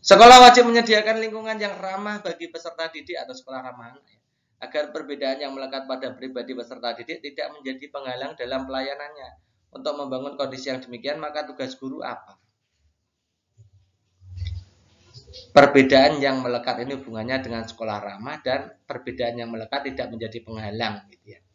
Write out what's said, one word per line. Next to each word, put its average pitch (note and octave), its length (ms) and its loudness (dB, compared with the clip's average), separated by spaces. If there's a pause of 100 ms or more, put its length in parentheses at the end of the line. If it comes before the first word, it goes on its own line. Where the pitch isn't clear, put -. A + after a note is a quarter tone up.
Sekolah A#3 320 12
wajib B3 320 12
menyediakan A3 480 2
lingkungan A3 400 -8
yang G3 240 -8
ramah G3+ 400 -10
bagi E3+ 240 -10
peserta E3 480 -12
didik D#3+ 240 -14
atau B2+ 160 -14
sekolah C3 240 -16
ramah B2 320 -16
anak C3+ 160 -20
ya, - 160 -20 (400)
agar D3 320 -8
perbedaan C#3 480 -8
yang C3+ 80 -10
melekat C3+ 400 -12
pada C3 240 -10
pribadi B2+ 400 -12
peserta A#2 400 -12
didik C3 320 -14
tidak C#3 320 -12
menjadi C3 320 -16
penghalang C3+ 480 -12
dalam C3 320 -10
pelayanannya. C#3 640 -12 (400)
Untuk C#3+ 240 -8
membangun C3+ 400 -10
kondisi C3 320 -8
yang B2+ 80 -6
demikian, B2+ 400 -12
maka D3+ 240 -10
tugas C3 320 -12
guru C3+ 320 -12
apa? - 320 -14 (3000)
Perbedaan C#3 720 6
yang C3+ 160 -2
melekat A#2+ 480 -6
ini C#3 100 -8
hubungannya A#2+ 460 -8
dengan A2+ 240 -10
sekolah G#2+ 320 -10
ramah G2+ 480 -12
dan C3 400 -8
perbedaan B2 560 -10
yang A#2 80 -12
melekat C3 400 -10
tidak B2+ 160 -10
menjadi A2+ 320 -12
penghalang A2 720 -10
gitu - 240 -20
ya. - 60 -20 (140)